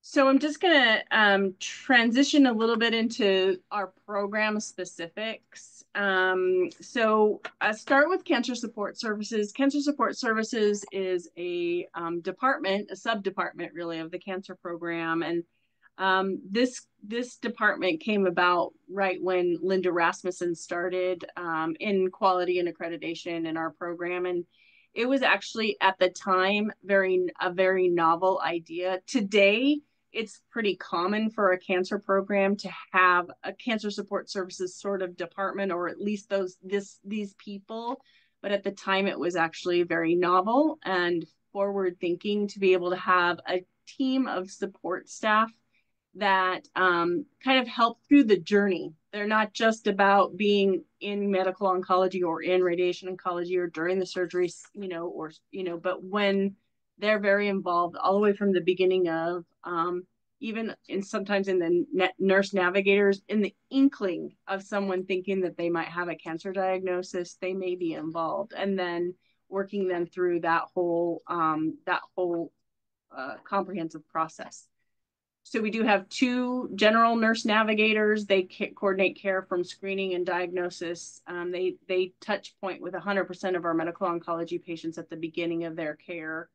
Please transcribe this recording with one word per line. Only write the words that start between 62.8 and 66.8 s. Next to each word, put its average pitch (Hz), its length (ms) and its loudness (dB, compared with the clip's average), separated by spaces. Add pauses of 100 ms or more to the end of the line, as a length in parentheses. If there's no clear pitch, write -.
in 214 140 0
the 190 120 0 (160)
inkling 196 640 2 (140)
of 196 160 -4
someone 190 420 -2
thinking 190 360 -2
that 170 160 -4
they 170 120 -2
might 170 180 -2
have 170 220 -6
a 160 60 -4
cancer 165 360 -10
diagnosis, 185 840 -4